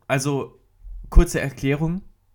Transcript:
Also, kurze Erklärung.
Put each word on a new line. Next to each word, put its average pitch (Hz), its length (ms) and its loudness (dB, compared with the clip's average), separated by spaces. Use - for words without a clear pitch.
Also, 135 500 -4
kurze 165 300 6
Erklärung. 147 640 -4